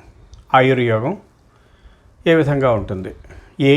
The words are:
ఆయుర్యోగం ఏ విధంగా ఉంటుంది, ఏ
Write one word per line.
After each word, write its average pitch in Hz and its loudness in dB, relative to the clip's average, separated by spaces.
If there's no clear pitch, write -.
ఆయుర్యోగం 127 0
ఏ 165 4
విధంగా 139 0
ఉంటుంది, 95 -8
ఏ 139 4